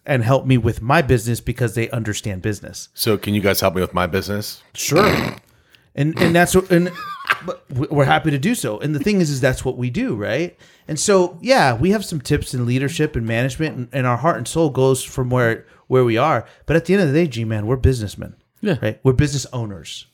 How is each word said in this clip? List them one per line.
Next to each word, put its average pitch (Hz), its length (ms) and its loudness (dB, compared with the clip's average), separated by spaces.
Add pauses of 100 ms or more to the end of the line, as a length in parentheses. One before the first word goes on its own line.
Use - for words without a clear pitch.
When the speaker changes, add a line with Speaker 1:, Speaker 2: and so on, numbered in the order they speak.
Speaker 1:
and 131 160 0
help 131 240 2
me 131 120 4
with 113 240 0
my 143 200 2
business 120 380 0
because 120 340 -4
they 113 160 -2
understand 107 520 -6
business." - 520 -8
Speaker 2:
So 107 240 0
can 104 160 -2
you 104 60 2
guys 95 200 2
help 95 140 2
me 92 60 0
with 90 140 -2
my 90 120 2
business? 95 560 -6 (120)
Speaker 1:
Sure. - 640 0 (600)
And, 147 240 0
and 170 160 4
that's 170 180 4
what, 185 160 2
and, 175 220 4 (520)
but - 280 -10
we, 135 180 -2
we're 143 140 2
happy 156 260 2
to 143 80 0
do 202 160 0
so. 107 240 -4
And 151 160 -4
the 139 60 -4
thing 202 200 2
is, 160 80 2
is 139 120 -4
that's 127 240 0
what 131 120 -2
we 123 140 -2
do, 196 240 -4
right? 110 420 -4 (300)
And 151 140 -6
so, 185 420 4
yeah, 185 320 4
we 143 160 2
have 208 140 0
some 156 160 -6
tips - 340 -2
in 123 100 -2
leadership 135 520 -2
and 113 100 -2
management, 127 500 -2
and, 123 160 -8
and 131 140 -2
our 120 100 2
heart 139 200 0
and 120 100 -8
soul 160 240 0
goes 131 320 2
from 127 280 -6
where, 120 360 0 (220)
where 127 160 4
we 117 120 2
are. 131 300 0 (200)
But 147 100 -2
at 165 80 0
the 180 100 2
end 202 80 4
of 156 60 2
the 135 60 0
day, 170 120 4
G-Man, 110 400 -4
we're 123 80 0
businessmen. 120 640 0 (240)
Speaker 3:
Yeah. 190 200 0
Speaker 1:
Right? 110 220 -4
We're 131 120 6
business 139 380 2
owners 104 600 -10